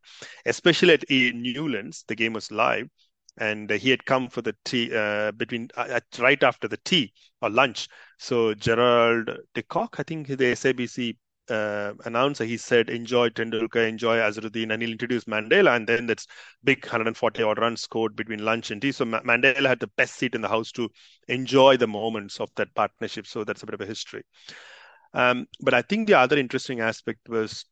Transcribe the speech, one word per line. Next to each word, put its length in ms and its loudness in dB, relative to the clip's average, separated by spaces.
Especially 480 4
at, 100 4
in 380 0
Newlands, 680 -6
the 80 -6
game 160 -2
was 180 -8
live, 380 0
and, 340 -4
uh, 60 0
he 140 0
had 160 0
come 240 0
for 120 -8
the 220 -6
tea, 320 -4
uh, 380 -2
between, 420 -8
uh, 140 -4
at, 140 -2
right 240 4
after 260 2
the 160 -8
tea 260 0
or 80 0
lunch. 400 0
So 340 0
Gerald 800 2
de 100 -6
Kock, 360 -6
I 40 -4
think 240 -10
the 240 0
S 120 -4
A 80 4
B 160 -4
C, 300 -8
uh, 440 -4
announcer, 400 0
he 100 -4
said, 340 2
"Enjoy 380 0
Tendulkar, 580 -2
enjoy 320 0
Azharuddin," 540 -2
and 100 -4
he'll 100 -4
introduce 340 -4
Mandela, 500 4
and 100 0
then 200 0
that's 200 -2
big 220 0
hundred 220 -2
and 100 -4
forty 260 0
odd 140 2
runs 240 0
scored 340 -4
between 300 -6
lunch 260 -2
and 100 -8
tea. 120 -2
So 100 -2
Ma-, 180 -2
Mandela 440 2
had 140 2
the 180 -8
best 180 -2
seat 180 -4
in 80 -4
the 60 -2
house 260 -2
to 160 -6
enjoy 480 6
the 120 2
moments 520 -6
of 160 -6
that 180 -4
partnership. 540 -4
So 160 -8
that's 200 -8
a 20 -16
bit 80 -12
of 80 -8
a 40 -10
history. 380 -12
Um, 320 2
but 140 2
I 80 4
think 260 -2
the 60 6
other 240 6
interesting 420 -4
aspect 480 -4
was 440 -4